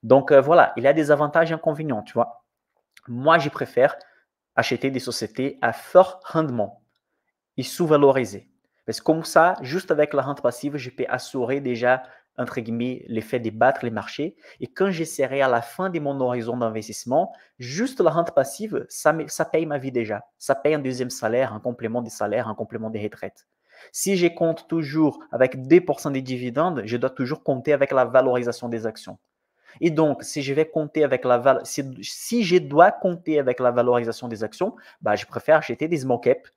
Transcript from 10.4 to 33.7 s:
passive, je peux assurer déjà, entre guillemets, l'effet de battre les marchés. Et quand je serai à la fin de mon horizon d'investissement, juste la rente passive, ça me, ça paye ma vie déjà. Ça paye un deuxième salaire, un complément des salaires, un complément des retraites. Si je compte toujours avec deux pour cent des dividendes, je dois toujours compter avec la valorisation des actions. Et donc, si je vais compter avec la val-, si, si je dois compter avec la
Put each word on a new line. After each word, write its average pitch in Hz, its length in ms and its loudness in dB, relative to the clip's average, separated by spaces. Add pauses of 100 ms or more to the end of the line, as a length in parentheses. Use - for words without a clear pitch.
passive, 143 360 -2
je 127 120 -10
peux 123 200 -6
assurer 127 500 -4
déjà, 127 440 0 (340)
entre 123 240 -6
guillemets, 117 460 -6
l'effet 117 340 -4
de 113 80 -4
battre 113 340 2
les 117 80 -4
marchés. 113 460 -8 (240)
Et 131 60 -10
quand 196 220 -2
je 165 140 -4
serai 139 380 -2
à 131 80 4
la 117 120 2
fin 185 280 -6
de 170 100 -4
mon 139 220 -4
horizon 123 340 -2
d'investissement, 117 760 -2 (260)
juste 151 400 -6
la 175 120 4
rente 165 220 -2
passive, 190 540 -2
ça - 240 0
me, 160 160 -2
ça 160 160 -6
paye 160 220 0
ma 147 140 -4
vie 131 120 -8
déjà. 107 320 -4 (140)
Ça - 180 0
paye 151 200 0
un 147 40 -2
deuxième 131 300 -6
salaire, 120 420 -2
un 104 80 -10
complément 120 420 -6
des 113 100 -10
salaires, 107 360 -4
un 107 80 -8
complément 110 340 -10
des 110 120 -8
retraites. - 460 -12 (440)
Si - 240 -2
je 175 120 4
compte 165 420 -2
toujours 156 500 0 (120)
avec 131 360 0
deux 170 140 8
pour 165 180 -4
cent 147 120 -6
des 135 100 -2
dividendes, 127 640 -4
je 110 100 -4
dois 123 140 0
toujours 131 340 -6
compter 139 300 -2
avec 135 180 2
la 131 140 4
valorisation 123 640 0
des 113 160 -6
actions. - 320 -10 (640)
Et 170 80 2
donc, 151 320 0
si - 220 -8
je 139 100 -4
vais 156 160 0
compter 147 340 -2
avec 127 220 0
la 123 140 4
val-, 131 260 2
si, - 180 -8 (200)
si - 400 -4
je 180 140 4
dois 160 340 6
compter 165 480 -2
avec 127 200 -2
la 123 120 2